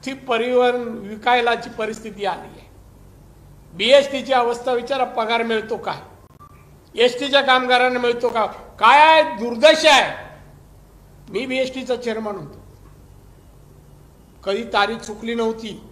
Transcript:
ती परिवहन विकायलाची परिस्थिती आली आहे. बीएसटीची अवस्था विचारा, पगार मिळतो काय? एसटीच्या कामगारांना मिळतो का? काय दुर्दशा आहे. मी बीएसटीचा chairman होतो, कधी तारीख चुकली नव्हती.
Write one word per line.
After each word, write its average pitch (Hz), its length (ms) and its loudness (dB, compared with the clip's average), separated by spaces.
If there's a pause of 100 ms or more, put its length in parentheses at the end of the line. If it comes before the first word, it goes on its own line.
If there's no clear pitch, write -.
ती 269 60 -8
परिवहन 247 680 0
विकायलाची 226 880 -2
परिस्थिती 214 560 -10
आली 165 140 -6
आहे. - 300 -20 (1000)
बीएसटीची 262 600 2
अवस्था 240 400 0
विचारा, 247 320 -2
पगार 233 380 -2
मिळतो 226 340 -4
काय? 170 200 -8 (1040)
एसटीच्या 269 380 2
कामगारांना 247 580 2
मिळतो 240 300 -2
का? 226 180 -2 (320)
काय 302 440 8
दुर्दशा 277 720 4
आहे. 208 400 0 (960)
मी 208 180 -6
बीएसटीचा 254 500 -4
chairman 220 400 -6
होतो, 151 220 -16 (1900)
कधी 214 200 -4
तारीख 220 320 0
चुकली 226 380 -10
नव्हती. 226 580 -6